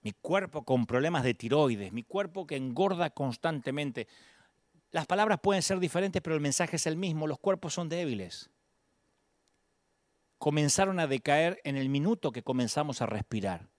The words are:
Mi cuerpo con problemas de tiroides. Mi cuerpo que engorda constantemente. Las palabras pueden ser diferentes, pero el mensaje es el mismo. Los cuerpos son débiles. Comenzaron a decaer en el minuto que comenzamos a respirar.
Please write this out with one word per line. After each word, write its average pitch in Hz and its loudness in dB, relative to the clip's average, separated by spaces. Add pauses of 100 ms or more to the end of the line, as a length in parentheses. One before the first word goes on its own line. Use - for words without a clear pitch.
Mi 107 -8
cuerpo 175 -2
con 123 4
problemas 139 2
de 123 4
tiroides. 117 2
Mi 233 -8
cuerpo 190 -4
que 147 -6
engorda 156 0
constantemente. 139 -4 (840)
Las 160 -2
palabras 202 2
pueden 190 4
ser 190 0
diferentes, 180 0
pero 165 -2
el 151 0
mensaje 151 0
es - 0
el 160 0
mismo. 160 -2
Los 151 -4
cuerpos 185 -2
son 170 -4
débiles. 131 -6 (1900)
Comenzaron 156 2
a 160 2
decaer 147 2
en 139 -2
el 135 0
minuto 147 0
que 117 -10
comenzamos 131 -2
a 123 0
respirar. 101 -4 (100)